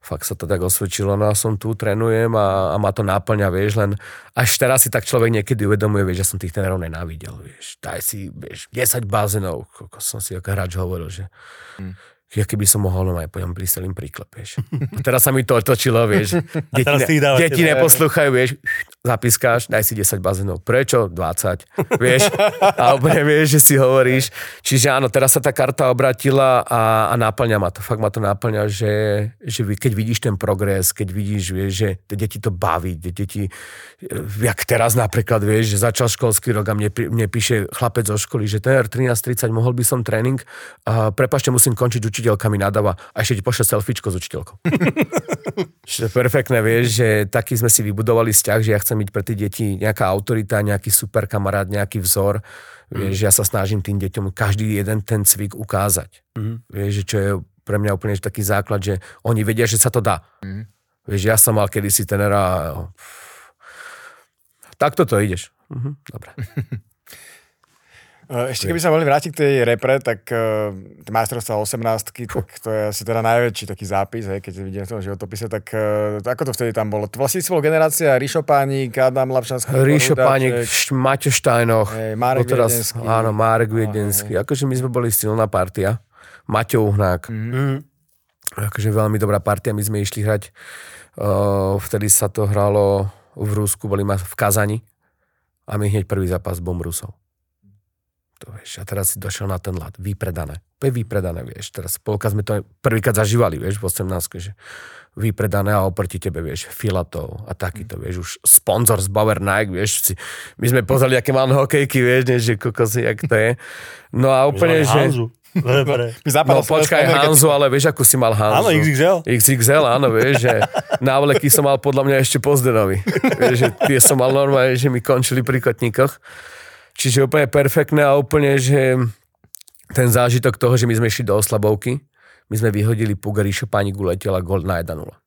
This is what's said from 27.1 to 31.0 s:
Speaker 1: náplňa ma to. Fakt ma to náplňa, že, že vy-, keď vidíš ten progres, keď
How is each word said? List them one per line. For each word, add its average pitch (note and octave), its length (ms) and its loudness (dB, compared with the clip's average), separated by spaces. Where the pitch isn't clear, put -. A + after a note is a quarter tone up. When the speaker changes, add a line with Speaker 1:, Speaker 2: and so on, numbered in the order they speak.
Speaker 1:
náplňa A2 420 2
ma F#2 140 0
to. - 100 -16
Fakt G#2+ 160 -4
ma G#2+ 140 0
to - 80 -4
náplňa, G#2 480 0
že, G#2 260 -2
že B2 240 -6
vy-, G2+ 160 -4
keď B2 160 0
vidíš A2 260 -2
ten G#2+ 160 -2
progres, G2 540 0
keď G2+ 180 -6